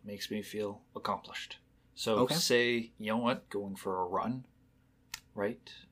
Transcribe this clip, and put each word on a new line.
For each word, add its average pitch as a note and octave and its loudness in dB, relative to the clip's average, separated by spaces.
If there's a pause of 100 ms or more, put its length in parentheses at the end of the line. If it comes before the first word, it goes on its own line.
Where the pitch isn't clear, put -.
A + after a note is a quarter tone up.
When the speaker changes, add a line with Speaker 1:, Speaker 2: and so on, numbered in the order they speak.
Speaker 1:
makes G2+ -8
me G#2+ -2
feel G#2 -4 (120)
accomplished. - -4 (380)
So A2 2
Speaker 2:
Okay. B2+ 4
Speaker 1:
say, A#2+ 4
you G#2+ -8
know A2 2
what, A#2+ 0
going G2+ -4
for F#2+ -2
a F#2 0
run, A2 -2 (880)
right? G#2 -4 (200)